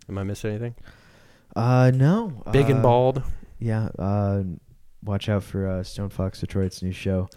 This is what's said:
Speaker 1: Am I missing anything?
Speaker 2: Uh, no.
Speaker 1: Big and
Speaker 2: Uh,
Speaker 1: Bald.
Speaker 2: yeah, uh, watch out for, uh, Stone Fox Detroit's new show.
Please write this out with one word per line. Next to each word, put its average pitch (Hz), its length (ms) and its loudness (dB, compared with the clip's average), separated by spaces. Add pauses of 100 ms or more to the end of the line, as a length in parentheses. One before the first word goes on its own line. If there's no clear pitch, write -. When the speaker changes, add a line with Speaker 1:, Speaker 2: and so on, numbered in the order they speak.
Speaker 1:
Am 98 100 -8
I 98 40 -4
missing 101 280 -6
anything? 117 240 -6 (840)
Speaker 2:
Uh, 127 380 6
no. 156 480 2 (100)
Speaker 1:
Big 139 180 4
and 131 80 4
Speaker 2:
Uh, 120 40 4
Speaker 1:
Bald. 127 400 4 (360)
Speaker 2:
yeah, 110 300 0 (100)
uh, 98 460 0 (600)
watch 98 240 -4
out 104 140 2
for, 98 240 -4
uh, 92 160 -2
Stone 101 280 -8
Fox 95 300 -4
Detroit's - 400 -4
new 92 120 -4
show. 95 440 -2